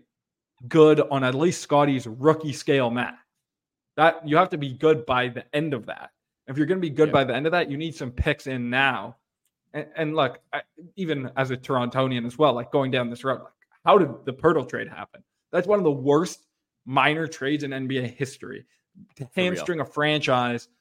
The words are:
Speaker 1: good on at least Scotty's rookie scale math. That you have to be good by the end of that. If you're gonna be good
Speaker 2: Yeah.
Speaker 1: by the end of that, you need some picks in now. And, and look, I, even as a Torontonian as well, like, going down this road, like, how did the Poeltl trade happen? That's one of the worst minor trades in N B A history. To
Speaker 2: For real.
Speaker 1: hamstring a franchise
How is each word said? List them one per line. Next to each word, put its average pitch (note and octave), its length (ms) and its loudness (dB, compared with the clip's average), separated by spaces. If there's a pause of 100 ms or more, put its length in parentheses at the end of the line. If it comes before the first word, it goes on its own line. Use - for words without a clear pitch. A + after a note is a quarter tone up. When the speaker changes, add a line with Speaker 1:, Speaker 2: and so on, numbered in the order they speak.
(680)
Speaker 1:
good D#3 320 8
on C3+ 240 0
at B2+ 100 2
least E3 260 0
Scotty's C#3+ 460 2
rookie C3 460 0
scale C3+ 360 0
math. A#2+ 300 -6 (800)
That D#3+ 280 2
you D3 120 2
have F#3 140 4
to E3+ 60 -6
be C#3+ 140 -6
good D#3 340 2
by B2+ 220 0
the A#2+ 160 -10 (100)
end D3 200 -2
of A#2 140 -8
that. - 240 -12 (360)
If C3 100 -6
you're D3+ 100 2
gonna F#3 120 0
be E3+ 100 -2
good D3+ 200 4
Speaker 2:
Yeah. D3 40 0
Speaker 1:
by C#3 120 6
the B2 100 -2
end C#3 120 -2
of D#3+ 40 0
that, E3+ 180 0
you C#3 60 -6
need D#3 200 -8
some C3 160 -10
picks - 360 -4
in B2 220 -6
now. B2 480 -2 (560)
And, D3 140 -10 (100)
and D#3 180 -4
look, C#3 240 0 (140)
I, D3 80 -6 (340)
even D3 400 -4
as C3 160 -2
a B2 60 -4
Torontonian B2+ 680 -4
as A#2+ 120 -10
well, D3 160 2
like, A#2+ 180 -6
going C3+ 200 0
down B2 180 -2
this A#2+ 160 -12
road, C3 160 -2
like, - 120 -20 (300)
how F#3 140 6
did E3 120 4 (160)
the C3 60 -4
Poeltl D3+ 380 0
trade A2+ 180 -8
happen? - 340 -18 (300)
That's F3+ 160 -2
one G#3 120 2
of F#3+ 40 -2
the D#3 80 4
worst C#3+ 540 0 (400)
minor C#3+ 420 0
trades C#3+ 380 -4
in C3+ 80 -8
N C3 140 -6
B C3 100 -4
A B2+ 100 -4
history. G#2 580 -10 (500)
To C#3 100 -14
Speaker 2:
For - 100 -20
real. F#3 100 0
Speaker 1:
hamstring F3 360 -4
a C3+ 40 -2
franchise C3 800 0 (140)